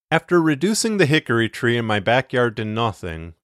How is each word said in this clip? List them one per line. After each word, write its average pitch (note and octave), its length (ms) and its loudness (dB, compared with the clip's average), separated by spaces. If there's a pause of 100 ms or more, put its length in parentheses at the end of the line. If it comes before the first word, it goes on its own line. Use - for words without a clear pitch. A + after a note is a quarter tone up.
(100)
After E3+ 320 2
reducing G3 560 0
the F3 80 4
hickory A#2+ 420 2
tree A#2+ 300 -2
in A#2 80 -2
my G#2+ 140 0
backyard A#2+ 580 0
to A2 80 -4
nothing, G2 680 -6 (120)